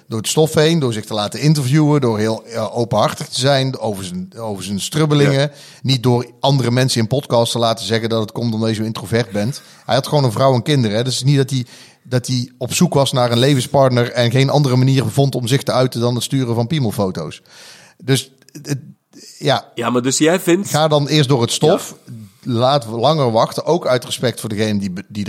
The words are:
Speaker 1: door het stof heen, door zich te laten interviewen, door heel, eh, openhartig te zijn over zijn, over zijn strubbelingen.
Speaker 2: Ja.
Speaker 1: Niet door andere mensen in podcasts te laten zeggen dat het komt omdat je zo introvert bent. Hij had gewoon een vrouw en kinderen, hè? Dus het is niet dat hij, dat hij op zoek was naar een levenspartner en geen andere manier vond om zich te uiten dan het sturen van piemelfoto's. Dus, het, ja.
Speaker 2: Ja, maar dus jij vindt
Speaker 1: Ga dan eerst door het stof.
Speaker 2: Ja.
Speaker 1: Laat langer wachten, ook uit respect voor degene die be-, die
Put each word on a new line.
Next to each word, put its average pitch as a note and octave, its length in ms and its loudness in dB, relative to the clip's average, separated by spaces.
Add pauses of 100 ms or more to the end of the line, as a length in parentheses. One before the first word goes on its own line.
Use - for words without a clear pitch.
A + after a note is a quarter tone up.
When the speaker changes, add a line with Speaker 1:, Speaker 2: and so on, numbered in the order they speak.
Speaker 1:
door A2+ 120 -6
het G2 80 -8
stof D#3 260 2
heen, D#3+ 260 4
door B2 140 -2
zich G#2+ 120 -8
te - 80 -12
laten G#2 260 -4
interviewen, D3 600 2
door A2+ 180 2
heel, A2 260 -2
eh, A2+ 320 -6
openhartig A#2 500 0
te - 120 -8
zijn C3 400 0
over G2+ 260 -6
zijn, F#2 320 -10
over A2 260 -8
zijn G2 180 -6
strubbelingen. D3 600 2
Speaker 2:
Ja. C#3+ 100 0 (300)
Speaker 1:
Niet B2+ 220 -2
door B2 220 2 (140)
andere C3+ 320 2
mensen B2+ 300 2
in G#2+ 60 0
podcasts A#2+ 440 0
te A#2+ 80 -2
laten A2+ 260 0
zeggen A2 240 -2
dat A2+ 120 0
het G2+ 100 -6
komt A#2+ 220 -4
omdat A2 160 0
je A2+ 60 0
zo G#2+ 80 -4
introvert A2 480 -4
bent. G#2 300 -4 (240)
Hij B2 100 0
had C3 120 0
gewoon D3 160 0
een B2 80 2
vrouw C3 220 2
en A#2+ 100 0
kinderen, A#2 340 2
hè? A#2+ 60 0
Dus B2+ 140 -4
het B2+ 60 -6
is C3 60 2
niet D3 100 4
dat C3 100 0
hij, C3 160 -4 (380)
dat B2 240 -4
hij B2 300 -4
op - 160 -6
zoek - 200 2
was C#3 180 2
naar B2 200 2
een A#2 80 2
levenspartner C3 720 2
en A#2+ 200 0
geen C3+ 180 2
andere C3+ 260 2
manier C3 300 4
vond C3+ 300 0
om B2 120 -4
zich C3 160 0
te - 80 -4
uiten A#2+ 300 0
dan A#2+ 140 0
het A2+ 80 -4
sturen B2+ 320 -2
van A#2 120 0
piemelfoto's. G2 720 -4 (640)
Dus, B2+ 280 -2 (300)
het, C#3+ 180 -6 (600)
ja. C3+ 360 -2
Speaker 2:
Ja, A#2 140 -4
maar B2 120 0
dus B2+ 160 -2
jij D#3+ 220 2
vindt F3 300 0
Speaker 1:
Ga D3+ 180 2
dan D3 200 2
eerst C#3+ 220 2
door B2+ 120 2
het A#2 100 0
stof. - 440 0 (100)
Speaker 2:
Ja. B2+ 60 -20 (320)
Speaker 1:
Laat B2+ 420 0
langer A#2+ 460 0
wachten, A#2 340 0
ook F3 220 0
uit B2+ 180 0
respect - 340 -4
voor A2+ 100 -8
degene G#2+ 300 -2
die G2 120 -4
be-, F#2 160 -10
die G#2 220 -6